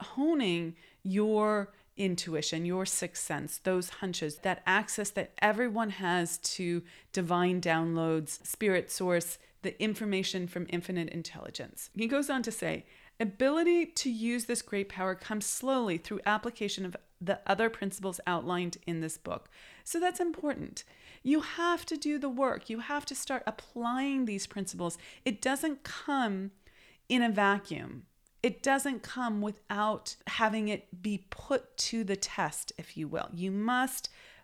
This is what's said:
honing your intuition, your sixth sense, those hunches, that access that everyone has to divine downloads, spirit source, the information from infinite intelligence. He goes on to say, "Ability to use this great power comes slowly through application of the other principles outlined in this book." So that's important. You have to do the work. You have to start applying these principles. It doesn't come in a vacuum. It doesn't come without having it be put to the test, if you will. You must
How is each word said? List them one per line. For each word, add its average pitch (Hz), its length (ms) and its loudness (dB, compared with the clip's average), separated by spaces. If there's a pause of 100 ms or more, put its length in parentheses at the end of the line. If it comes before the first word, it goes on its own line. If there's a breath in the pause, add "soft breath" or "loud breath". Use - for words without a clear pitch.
honing 202 720 2 (280 loud breath)
your 214 680 2 (240 loud breath)
intuition, 170 720 0
your 185 200 0
sixth - 380 -2
sense, 147 360 -4
those 180 300 0
hunches, 170 500 -4
that 185 280 -2
access 208 440 2
that - 200 -2 (100)
everyone 214 500 2
has 180 480 0
to 175 440 -2 (280 loud breath)
divine 180 500 4
downloads, 165 840 2
spirit 190 460 2
source, 175 460 2 (260 soft breath)
the - 180 -4
information 196 680 0
from 180 220 -6
infinite 175 400 -2
intelligence. - 840 -10
He 220 120 0
goes 277 220 2
on 262 140 0
to 226 80 -4
say, 160 340 -4 (340 loud breath)
"Ability 320 680 4
to 277 240 -2
use 233 340 0
this 233 160 -2
great 196 280 -2
power 190 260 -2
comes 208 300 -4
slowly 247 520 0
through 190 280 -6
application 214 600 0
of 180 100 -6 (240)
the 180 280 0
other 214 220 4
principles 190 580 -4
outlined 175 580 0
in 170 140 -2
this 160 180 -4
book." - 320 -8 (340 loud breath)
So - 160 -2
that's 359 200 2
important. 311 640 -4 (400 loud breath)
You 294 180 6
have 339 460 0
to 320 100 -2
do 294 220 -2
the 277 100 -2
work. 254 400 0
You 220 100 -4
have 285 280 -4
to 269 80 -6
start - 320 -4
applying 254 800 -2
these 202 200 -2
principles. 175 540 -4 (260 loud breath)
It - 160 -2
doesn't 277 420 0
come 202 680 -2 (580 soft breath)
in 247 140 6
a 233 80 4
vacuum. 202 760 2 (380)
It 233 180 2
doesn't 269 400 2
come 226 400 -2
without 208 760 -2 (120)
having 220 400 2
it 185 340 -4
be 202 300 -2
put - 460 -2
to - 260 0
the 190 120 -2
test, - 600 -2
if - 180 -12
you 156 120 -4
will. - 260 -4
You 175 180 -2
must 247 580 0 (340 loud breath)